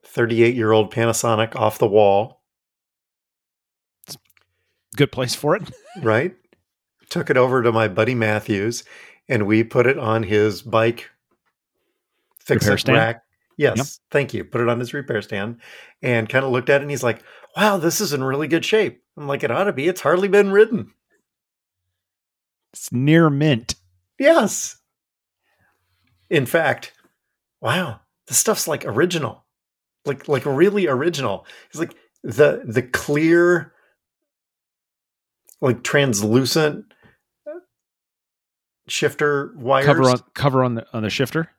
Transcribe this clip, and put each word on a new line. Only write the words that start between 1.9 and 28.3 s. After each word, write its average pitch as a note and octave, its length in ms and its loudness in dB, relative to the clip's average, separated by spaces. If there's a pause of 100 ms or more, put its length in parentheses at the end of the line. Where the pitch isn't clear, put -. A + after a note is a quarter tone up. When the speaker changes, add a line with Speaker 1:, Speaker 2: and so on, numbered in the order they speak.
Speaker 2:
Good C#3+ 160 2
place B2+ 220 -4
for D3+ 220 -2
it. G3+ 60 -8 (140)
<laughs> - 60 -20 (200)
Speaker 1:
Right? A#2 320 0 (760)
Took E3+ 180 -6
it C#3 80 2
over B2+ 260 2
to A#2 80 4
my A2 180 2
buddy A2 260 0
Matthews, G#2+ 680 -2 (460)
and G#2+ 180 0
we A2 160 2
put B2 240 0
it C3+ 120 0
on A2+ 240 -2
his G#2 400 0
bike A2+ 480 -2 (1300)
fix-it - 280 0
Speaker 2:
Repair - 100 2
stand? C3 180 2
Speaker 1:
rack. A2+ 260 0 (360)
Yes, B2+ 180 2
Speaker 2:
Yep. C3+ 100 -2 (240)
Speaker 1:
thank C#3+ 220 -2
you. G2 100 -8
Put A#2+ 200 -6
it A#2+ 80 0
on A#2 100 -2
his B2 140 -10
repair C3+ 260 -6
stand G#2 400 -8 (420)
and A#2 280 -2
kinda C3+ 180 0
looked C3 220 -2
at C#3 100 4
it, C#3+ 40 -10
and C#3+ 60 -8
he's B2+ 120 -6
like, - 200 -2 (320)
"Wow, G3+ 220 2
this E3 240 -2
is D#3+ 140 -4
in C3 100 -4
really C#3 240 -4
good D#3+ 160 0
shape." G#3 380 -2 (160)
I'm D3 100 -12
like, C#3 160 -4
"It B2+ 60 -2
ought D3+ 140 -2
to G3+ 100 -2
be. C3+ 120 -4
It's F3+ 140 -4
hardly F3+ 280 0
been G3 220 4
ridden." G3+ 440 2 (1800)
Speaker 2:
It's - 180 -16
near D3+ 380 4
mint. C#3 460 0 (440)
Speaker 1:
Yes. C#4 600 2 (1500)
In C#3+ 160 2
fact, - 480 -2 (680)
"Wow, C#3 400 -4 (280)
this - 100 -2